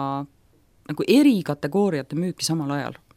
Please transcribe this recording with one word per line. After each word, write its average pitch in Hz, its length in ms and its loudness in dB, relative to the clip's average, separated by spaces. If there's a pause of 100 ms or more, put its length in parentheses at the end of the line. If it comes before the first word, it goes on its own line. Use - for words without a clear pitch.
(880)
nagu - 200 -4
eri 247 340 6
kategooriate 151 760 -2
müüki 175 260 -4
samal 156 260 -2
ajal? 139 280 -6 (180)